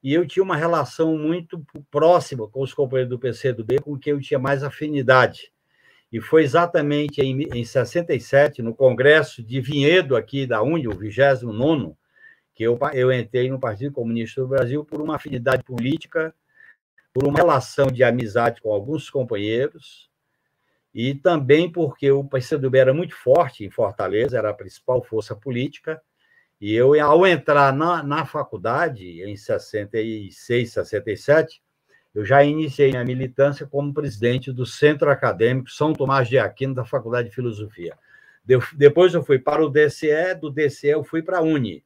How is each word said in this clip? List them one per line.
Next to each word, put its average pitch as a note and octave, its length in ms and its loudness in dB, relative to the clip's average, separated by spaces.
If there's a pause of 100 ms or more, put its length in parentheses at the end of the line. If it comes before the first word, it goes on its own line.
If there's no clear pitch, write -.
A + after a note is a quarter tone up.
E C#3 100 -4
eu E3 140 2
tinha F3+ 160 -2
uma F#3+ 140 0
relação D#3+ 600 0
muito E3 480 -4 (280)
próxima D3 560 2
com C3+ 160 -6
os C3 100 -8
companheiros B2+ 380 -2
do B2 80 -6
P B2+ 120 -2
C B2 220 -2
do A2+ 100 -8
B, B2+ 140 0
com C#3+ 220 -6
quem D3 140 -2
eu C#3+ 60 -2
tinha C#3 200 -2
mais C3+ 240 -2
afinidade. C3+ 920 0 (580)
E A2+ 80 -6
foi D#3+ 220 4
exatamente D3 800 0
em, C3+ 220 -2 (100)
em A#2+ 100 -4
sessenta D3 520 -2
e A#2 40 -4
sete, C#3+ 440 2
no A2+ 100 -6
Congresso C3+ 720 4
de B2 180 -6
Vinhedo C#3+ 540 2
aqui C3+ 320 -4
da A2 160 -2
uni, D3 240 -2
o G#2 100 -6
vigésimo A#2 560 0
nono, A#2+ 420 -2 (600)
que A2 80 -6
eu A#2 120 2
pa-, C#3+ 200 -4
eu B2+ 160 2
entrei B2+ 400 -2
no C3 80 -6
Partido B2 320 -6
Comunista A#2 500 -6
do B2+ 60 -4
Brasil C3+ 360 -2
por D3+ 180 -10
uma D3+ 160 -4
afinidade C3 460 -2
política, D#3 720 -6 (800)
por C3 140 0
uma C#3+ 100 0
relação D3 500 2
de B2+ 160 2
amizade A#2+ 560 0
com G#2+ 140 -4
alguns C3 340 -4
companheiros, A#2 1040 -4 (840)
e B2+ 200 -4
também D#3 560 2
porque D3 400 0
o C#3 120 2
P C#3 160 -4
C D#3 160 -4
do C3 140 -2
B C3 80 4
era C3 160 6
muito E3+ 220 -4
forte C3+ 500 2
em F#2 60 -14
Fortaleza, A2 680 -2
era G#2+ 140 -2
a - 20 -8
principal G2+ 480 -4
força A2 340 -8
política, C#3 640 -8 (600)
e G#2 140 -4
eu, C3 260 6
ao D3+ 240 4
entrar C#3+ 480 4
na, D#3+ 300 -2
na C#3+ 240 -4
faculdade, A2+ 960 -6
em G2+ 120 -10
sessenta G#2 640 -6
e G#2+ 320 -8
seis, A#2+ 420 -4
sessenta G#2 380 -6
e F#2 60 -4
sete, D#3 460 -4 (500)
eu G#2+ 100 -6
já C3+ 200 4
iniciei D3 480 0
minha B2 120 -4
militância C3+ 640 -2
como C#3+ 260 -6
presidente C3 600 -4
do B2 160 -6
Centro D3 420 2
Acadêmico B2 640 0
São D3+ 220 -2
Tomás C3+ 360 0
de C3 80 2
Aquino, B2+ 380 -2
da B2 100 -6
Faculdade A#2 440 -4
de - 40 -20
Filosofia. G#2 640 -10 (480)
De-, B2+ 140 6 (140)
depois D#3+ 420 6
eu D3+ 80 0
fui C3+ 160 2
para D3+ 260 0
o D3 40 -4
D D3 200 4
C D3+ 200 -4
E, F3 260 0
do D#3 160 -10
D C#3+ 180 -2
C C#3+ 200 -4
E - 20 2
eu D3+ 120 0
fui E3 200 -6
para F3+ 160 -2
a - 20 0
uni C#3 440 -2